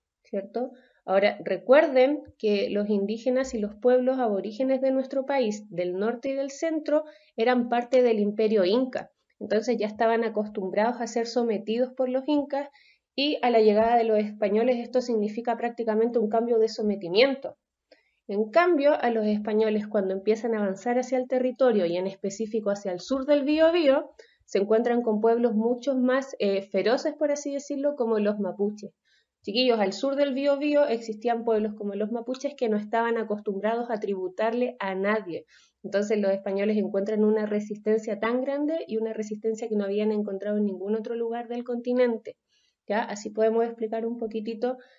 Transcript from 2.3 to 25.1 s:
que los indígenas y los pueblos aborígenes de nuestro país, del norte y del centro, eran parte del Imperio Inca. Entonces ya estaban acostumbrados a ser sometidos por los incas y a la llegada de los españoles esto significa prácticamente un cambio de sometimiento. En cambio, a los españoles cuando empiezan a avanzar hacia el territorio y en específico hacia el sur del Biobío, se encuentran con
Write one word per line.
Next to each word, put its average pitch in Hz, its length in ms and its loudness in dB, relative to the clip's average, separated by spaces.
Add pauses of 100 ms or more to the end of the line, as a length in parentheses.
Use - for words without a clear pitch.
que 202 320 0
los 208 180 -2
indígenas 220 640 -2
y 233 60 -4
los 208 160 -6
pueblos 254 420 2
aborígenes 240 640 -2
de 262 100 2
nuestro 262 340 -2
país, 240 440 -2
del 180 240 -4
norte 233 360 -4
y 269 40 -2
del 269 160 -4
centro, 311 540 -2 (320)
eran 240 340 2
parte 240 320 2
del 233 180 4
Imperio 208 460 2
Inca. 247 460 0 (280)
Entonces 214 380 -2
ya 208 80 -2
estaban 226 380 0
acostumbrados 214 800 -2
a 233 60 -6
ser 233 200 -4
sometidos 240 640 -2
por 254 160 -2
los 262 180 -2
incas 285 420 -2 (460)
y 294 260 0
a 247 80 2
la 233 100 4
llegada 220 380 6
de 233 80 4
los 220 140 2
españoles 214 600 0
esto 240 220 0
significa 226 560 -2
prácticamente 233 640 0
un 208 100 0
cambio 226 280 2
de 220 120 4
sometimiento. 214 880 0 (720)
En 214 240 -2
cambio, 320 420 6
a 254 160 2
los 220 160 0
españoles 214 640 0
cuando 190 260 0
empiezan 214 400 0
a 214 60 0
avanzar 208 400 0
hacia 254 180 -2
el 254 100 -2
territorio 247 600 2
y 170 100 0
en 185 80 -2
específico 214 640 -4
hacia 202 220 -4
el 180 80 -6
sur 262 260 -4
del 294 180 4
Biobío, 311 680 4 (340)
se - 140 0
encuentran 233 420 2
con 220 180 0